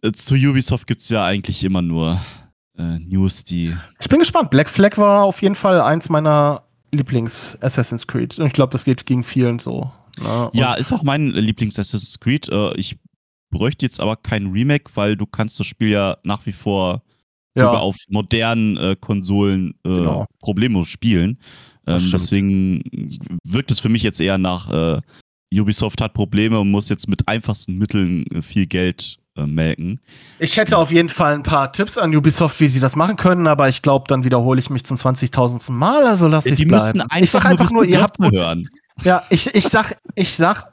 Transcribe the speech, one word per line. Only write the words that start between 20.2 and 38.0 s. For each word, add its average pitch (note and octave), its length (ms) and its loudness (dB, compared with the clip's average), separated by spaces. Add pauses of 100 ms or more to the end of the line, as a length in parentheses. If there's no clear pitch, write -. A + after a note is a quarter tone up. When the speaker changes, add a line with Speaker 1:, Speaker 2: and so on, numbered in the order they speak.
Speaker 1:
problemlos G#2 480 0
spielen. G#2+ 500 0 (480)
Speaker 2:
Das F2 160 0
Speaker 1:
Ähm, F#2 60 0
Speaker 2:
stimmt. F2+ 140 0
Speaker 1:
deswegen F#2+ 960 -2 (260)
wirkt C#3+ 260 -4
es A#2+ 100 0
für - 80 -2
mich A2 140 0
jetzt G2+ 180 -2
eher F#2+ 180 0
nach, F2+ 320 -2
äh, D#2+ 300 0 (540)
Ubisoft G#2 480 -2
hat A2 100 -4
Probleme G#2+ 480 0
und G2 100 2
muss G2+ 180 0
jetzt G2+ 200 -4
mit - 200 -4
einfachsten G#2 500 -4
Mitteln, F#2+ 480 -2
äh, - 160 -8
viel G2 240 -2
Geld, F2+ 520 -4 (180)
äh, D2 100 -4
melken. D#2+ 540 -2 (380)
Speaker 2:
Ich - 180 -2
hätte G#3 160 0
Speaker 1:
Ja. F3+ 60 4
Speaker 2:
auf D#3+ 140 2
jeden E3 160 4
Fall D3+ 260 0
ein C#3+ 100 -8
paar C#3 280 0
Tipps - 240 -4
an E3+ 180 0
Ubisoft, D3+ 460 2
wie D#3 80 6
sie C3 120 2
das C3 160 0
machen F3 200 2
können, F3+ 300 2
aber C#3+ 220 4
ich C3 120 -2
glaub, C#3 280 2
dann C3 160 0
wiederhole B2+ 340 2
ich C3 120 -4
mich C3 140 -6
zum C3+ 120 -6
zwanzigtausendsten B2+ 800 -2
Mal, B3 300 2
also F#3+ 200 4
lass D#3 200 4
Speaker 1:
Ja, B2+ 60 2
Speaker 2:
ich's C3+ 80 2
Speaker 1:
die D3+ 60 2
Speaker 2:
bleiben. A2 320 4
Speaker 1:
müssen E3+ 240 0
Speaker 2:
Ich F3 80 6
sag F3 160 2
Speaker 1:
einfach F3+ 40 6
nur - 0 - (100)
Speaker 2:
einfach F3+ 100 4
nur, A3+ 120 4
Speaker 1:
Wissen F3+ 100 4
Speaker 2:
ihr F#3 100 6